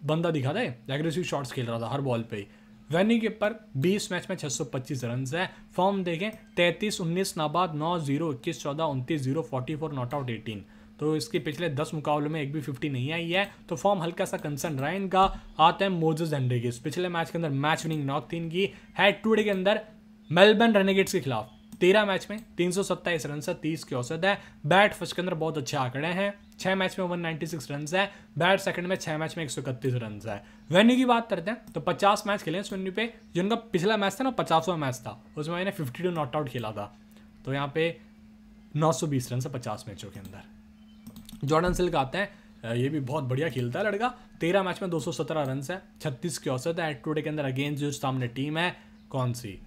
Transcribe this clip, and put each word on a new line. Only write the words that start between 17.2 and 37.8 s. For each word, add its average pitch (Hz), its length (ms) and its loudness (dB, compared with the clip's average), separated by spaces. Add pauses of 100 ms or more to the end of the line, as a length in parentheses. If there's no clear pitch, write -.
के 170 80 -4
अंदर 165 120 0
मैच 151 340 0
विनिंग 156 220 -2
नॉक 139 260 -2
थी 170 40 -4
इनकी। 170 280 -2 (340)
हेड 196 240 4
टू 220 120 4
हेड 214 100 4
के 208 60 2
अंदर 196 300 2 (500)
मेलबर्न 214 440 10
रेनेगेट्स 190 380 4
के 185 80 2
खिलाफ 120 340 -2 (260)
तेरह 202 240 8
मैच 190 260 0
में 208 80 -6 (180)
तीन 175 140 2
सौ 190 120 0
सत्ताईस 175 440 -2
रन 147 140 -4
से 170 160 -4
तीस 160 280 -4
की - 100 -8
औसत 160 300 -2
है। 196 140 2 (280)
बैट 196 280 6
फर्स्ट - 220 -8
के 175 60 -2
अंदर 180 140 0
बहुत 156 220 -2
अच्छे 139 180 -4
आंकड़े 135 320 -2
हैं, 196 260 -2 (240)
छः 190 160 0
मैच 185 240 -2
में 185 80 -2
वन 175 140 -2
नाइंटी 165 260 -4
सिक्स 156 240 -8
रन 147 180 -6
है, 190 220 2 (280)
बैट 185 220 6
सेकंड 175 260 -2
में 185 100 0
छः 156 220 -4
मैच 156 180 -4
में 165 80 -4
एक 131 60 -6
सौ - 100 -6
इकतीस 127 340 -2
रन 107 320 -6
है। 101 160 -6 (280)
वेन्यू 226 260 8
की 262 100 4
बात 233 240 4
करते 175 200 -2
हैं - 220 -10
तो 165 100 -4
पचास 196 440 4
मैच 202 160 0
खेले 170 180 -4
इस 208 120 -8
वेन्यू 190 200 -4
पे, 220 200 -2 (220)
जो 170 80 2
इनका 214 140 2 (160)
पिछला 190 240 4
मैच 196 240 0
था 262 40 0
ना, 262 80 2
पचासवाँ 165 460 2
मैच 131 180 -2
था, - 240 -12 (160)
उसमें 156 200 -4
मैंने 190 160 -2
फिफ्टी 156 300 -6
टू 180 80 2
नॉट 156 260 -2
आउट 151 120 -2
खेला 110 240 -6
था, 104 220 -8 (500)
तो 131 80 -4
यहाँ 139 220 -2
पे 165 220 0 (800)